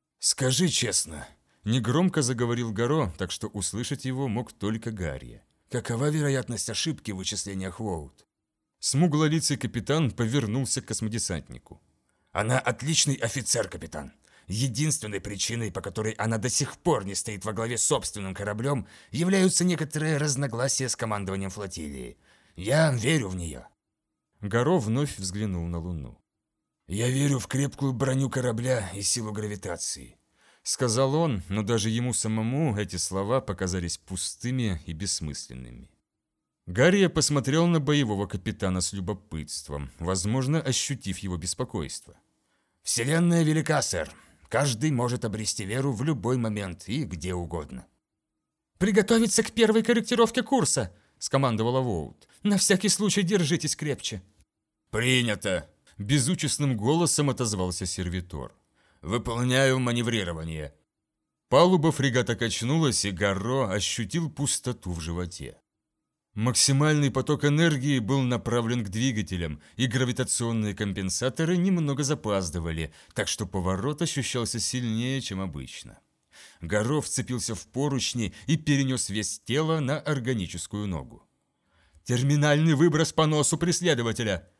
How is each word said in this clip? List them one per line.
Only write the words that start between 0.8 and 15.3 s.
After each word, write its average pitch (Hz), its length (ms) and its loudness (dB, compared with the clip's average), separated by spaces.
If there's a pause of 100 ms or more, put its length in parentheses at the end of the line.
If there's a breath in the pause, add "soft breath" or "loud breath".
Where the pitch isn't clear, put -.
негромко 131 560 2
заговорил 120 500 0
Гаро, 120 460 0
так 92 120 -4
что - 180 -8
услышать 104 560 -6
его 131 240 -4
мог 113 240 -4
только 113 380 -4
Гарри. 67 520 -6 (280)
«Какова 120 400 -2
вероятность 135 600 -2
ошибки 110 400 -4
в 95 60 -6
вычислениях 95 640 -6
Воут?» 85 460 -8 (520)
Смуглолицый 151 800 2
капитан 123 540 0
повернулся 120 720 0
к - 60 -8
космодесантнику. 101 960 -6 (500)
«Она 117 260 2
отличный 139 560 0
офицер, 117 540 -2
капитан. 76 440 -12 (340 soft breath)
Единственной 107 760 -2
причиной, 104 520 -4